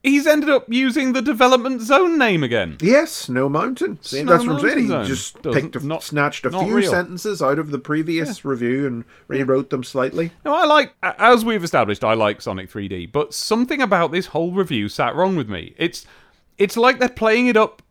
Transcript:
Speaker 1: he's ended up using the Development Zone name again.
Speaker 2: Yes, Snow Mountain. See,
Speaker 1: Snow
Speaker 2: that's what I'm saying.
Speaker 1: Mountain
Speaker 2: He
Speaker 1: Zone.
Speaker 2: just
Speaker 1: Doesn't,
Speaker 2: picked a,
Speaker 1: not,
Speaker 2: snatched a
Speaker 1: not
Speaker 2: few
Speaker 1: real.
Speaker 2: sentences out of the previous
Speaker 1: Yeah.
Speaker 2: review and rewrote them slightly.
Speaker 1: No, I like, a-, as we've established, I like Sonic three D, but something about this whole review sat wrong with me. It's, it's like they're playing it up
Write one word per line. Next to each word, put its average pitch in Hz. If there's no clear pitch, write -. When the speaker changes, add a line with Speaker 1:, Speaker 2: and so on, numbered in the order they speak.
Speaker 1:
he's 277
ended 302
up 269
using 262
the 262
Development 254
Zone 311
name 180
again. 113
Speaker 2:
Yes, 269
Snow 131
Mountain. 208
See, -
Speaker 1:
Snow -
Speaker 2:
that's 240
what 160
I'm -
saying. -
Speaker 1:
Mountain 294
Speaker 2:
He 240
Speaker 1:
Zone. -
Speaker 2:
just -
Speaker 1:
Doesn't, 131
Speaker 2:
picked -
a, 131
Speaker 1:
not, 160
Speaker 2:
snatched 147
a -
Speaker 1:
not 185
Speaker 2:
few 208
Speaker 1:
real. 196
Speaker 2:
sentences 180
out 143
of 151
the 143
previous 160
Speaker 1:
Yeah. 143
Speaker 2:
review 127
and 120
rewrote 131
them 127
slightly. 139
Speaker 1:
No, 285
I 349
like, 302
a-, 180
as 233
we've 226
established, 117
I 113
like 107
Sonic 95
three 101
D, 90
but -
something 247
about 190
this 180
whole 170
review 160
sat 120
wrong 185
with 127
me. 87
It's, 170
it's 196
like 247
they're 254
playing 226
it 240
up 220